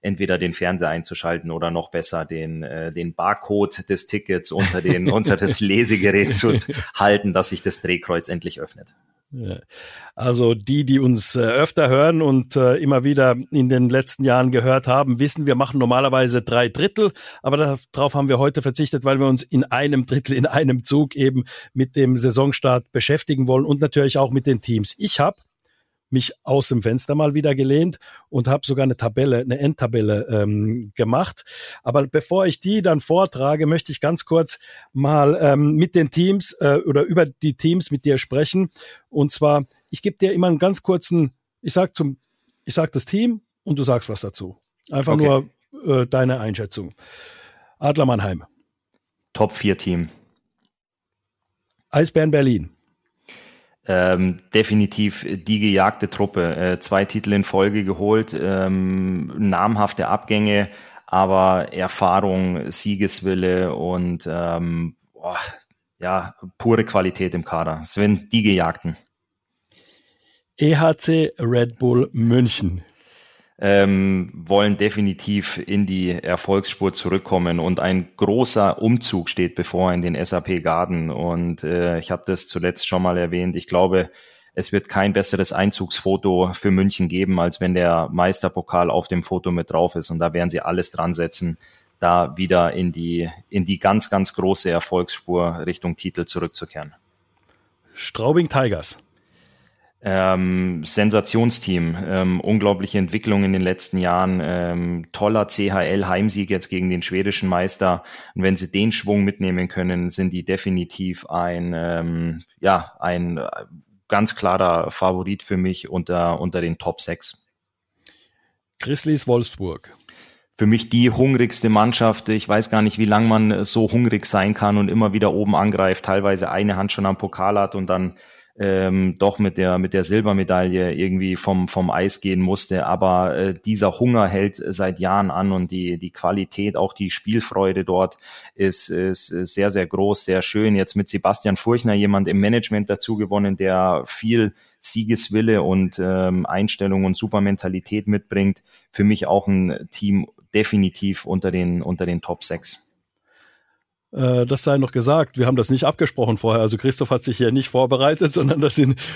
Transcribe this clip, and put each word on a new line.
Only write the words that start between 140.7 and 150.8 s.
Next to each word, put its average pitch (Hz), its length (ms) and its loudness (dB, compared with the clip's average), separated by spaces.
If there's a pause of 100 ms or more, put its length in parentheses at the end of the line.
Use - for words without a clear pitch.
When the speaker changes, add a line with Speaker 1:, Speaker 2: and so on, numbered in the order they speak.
Speaker 1:
Jetzt 95 180 -2
mit 101 140 -2
Sebastian 98 480 -2
Furchner 117 380 0
jemand 101 340 0
im 98 100 0
Management 104 500 0
dazu 104 280 -4
gewonnen, 101 400 -2
der 92 500 0
viel 110 480 0 (240)
Siegeswille 110 840 2
und, 92 380 0
ähm, 92 460 0
Einstellung 95 600 0
und 92 100 0
super 104 240 -2
Mentalität 98 680 -2
mitbringt. 98 560 0 (300)
Für 101 100 -2
mich 104 240 2
auch 98 220 0
ein 92 420 0
Team 101 380 -2 (260)
definitiv 98 720 0